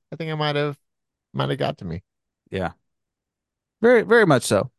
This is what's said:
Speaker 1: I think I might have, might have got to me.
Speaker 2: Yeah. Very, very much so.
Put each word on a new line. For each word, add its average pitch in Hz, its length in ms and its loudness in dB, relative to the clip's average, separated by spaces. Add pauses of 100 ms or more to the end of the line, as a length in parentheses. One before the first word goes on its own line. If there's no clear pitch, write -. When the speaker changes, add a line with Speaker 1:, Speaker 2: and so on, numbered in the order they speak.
(120)
Speaker 1:
I 156 40 -14
think 160 160 -10
I 156 40 -6
might 151 200 -2
have, 143 220 -4 (560)
might 135 160 -4
have 139 100 -4
got 147 200 -4
to - 60 -14
me. 82 180 -10 (480)
Speaker 2:
Yeah. 87 200 -6 (1120)
Very, 233 220 4
very 214 220 4
much 143 180 4
so. - 360 0